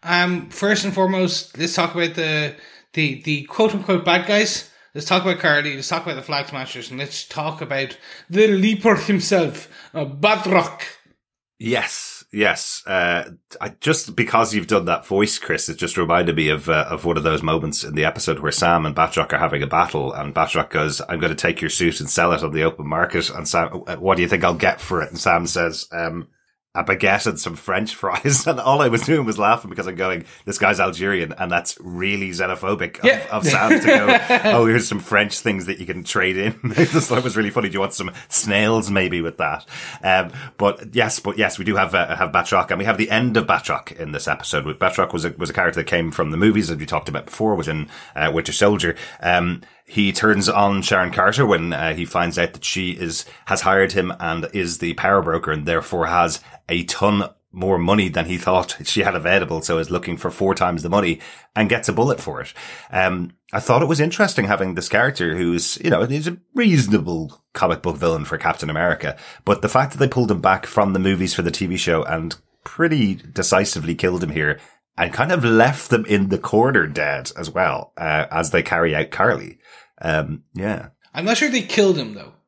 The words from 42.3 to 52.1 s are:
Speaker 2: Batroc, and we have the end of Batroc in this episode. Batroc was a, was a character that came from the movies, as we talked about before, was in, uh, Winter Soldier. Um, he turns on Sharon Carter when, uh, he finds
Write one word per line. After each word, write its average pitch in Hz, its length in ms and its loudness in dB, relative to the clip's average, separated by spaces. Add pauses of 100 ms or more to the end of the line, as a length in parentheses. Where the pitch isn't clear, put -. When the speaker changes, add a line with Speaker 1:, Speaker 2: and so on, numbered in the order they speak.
Speaker 2:
Batroc, 87 400 2
and 90 80 -2
we 98 60 -4
have 104 140 0
the 107 120 0
end 113 260 2
of 85 120 0
Batroc 80 500 -2
in 76 140 -10
this 73 160 -6
episode. 73 360 -4 (140)
Batroc 92 340 0
was 82 120 -4
a, 87 80 -2
was 78 180 -6
a - 20 -8
character 85 280 0
that 73 80 -4
came 82 240 0
from 78 180 -2
the 78 60 -4
movies, 101 340 4
as 82 60 -4
we 73 100 -8
talked - 220 -4
about 73 180 -8
before, 110 300 -2
was 80 100 -4
in, 78 220 -4 (260)
uh, 78 180 2
Winter 80 200 2
Soldier. 101 420 4 (260)
Um, 87 420 2 (240)
he 101 260 0
turns 101 360 4
on 98 340 2
Sharon 92 300 2
Carter 107 320 2
when, 87 280 2
uh, 80 220 -2
he 87 100 -4
finds 85 340 -2